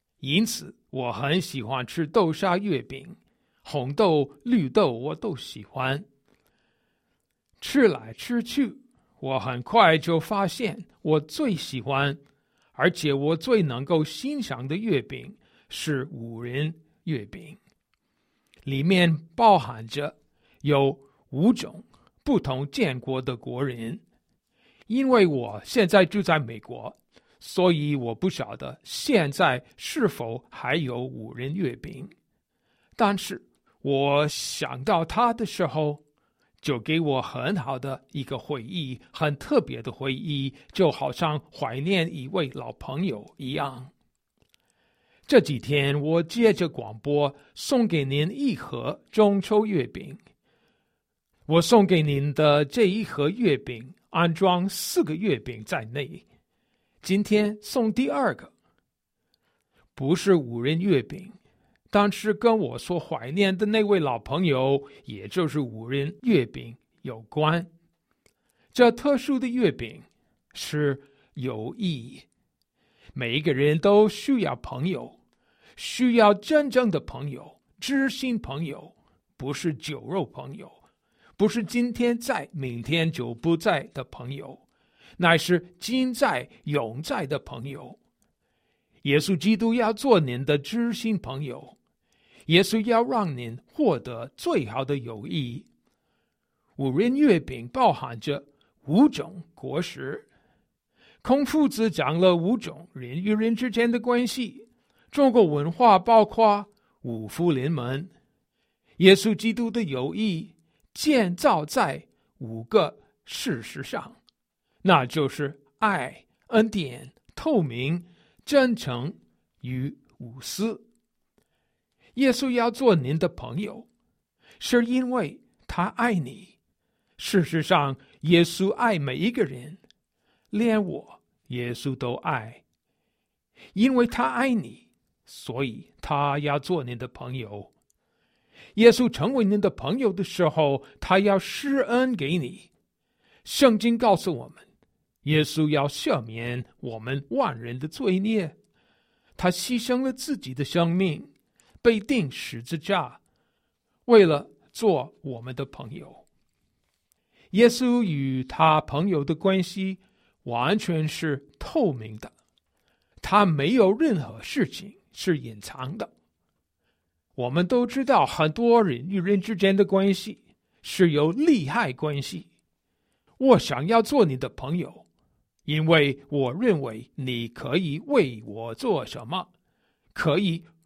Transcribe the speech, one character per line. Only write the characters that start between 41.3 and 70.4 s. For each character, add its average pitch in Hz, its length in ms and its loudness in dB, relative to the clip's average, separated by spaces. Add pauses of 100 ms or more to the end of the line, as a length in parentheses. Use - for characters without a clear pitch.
怀 127 300 -8
念 175 340 -2
一 131 140 -10
位 165 240 -2
老 117 180 -10
朋 151 360 -6
友 107 280 -8
一 127 160 -10
样。 135 380 -8 (1400)
这 247 160 8
几 135 180 -2
天 143 420 0
我 160 220 0
借 220 300 2
着 170 160 -2
广 110 300 -12
播 143 360 0 (200)
送 240 300 0
给 156 200 0
您 147 280 0
一 269 220 -2
盒 123 420 -8 (140)
中 202 300 4
秋 214 240 2
月 175 220 0
饼。 - 300 -16 (1300)
我 165 160 4
送 202 240 6
给 175 160 4
您 143 320 0
的 151 300 4
这 196 260 2
一 214 140 -2
盒 147 260 -2
月 196 280 2
饼 123 360 -12 (160)
安 170 240 2
装 180 340 2
四 - 360 -2
个 156 120 -4
月 175 240 0
饼 110 240 -12
在 127 220 -6
内， 135 400 -10 (760)
今 190 200 2
天 208 400 2
送 226 320 0
第 262 160 0
二 277 260 0
个。 - 160 -20 (1400)
不 139 220 0
是 190 200 4
五 117 260 -2
仁 156 180 0
月 175 240 2
饼， - 280 -16 (580)
但 202 220 4
是 208 220 -2
跟 226 240 2
我 123 200 -4
所 175 200 -6
怀 123 340 -8
念 190 240 2
的 202 100 -2
那 214 180 2
位 202 160 2
老 131 200 0
朋 165 260 -2
友， 139 360 2 (240)
也 104 220 -14
就 165 200 -2
是 147 120 -4
五 113 280 -8
仁 139 260 -4 (100)
月 190 220 4
饼 120 300 -14 (280)
有 113 200 -12
关。 156 420 0 (1080)
这 240 180 6
特 269 260 0
殊 269 200 -2
的 254 100 -4
月 240 240 0
饼 113 300 -12 (520)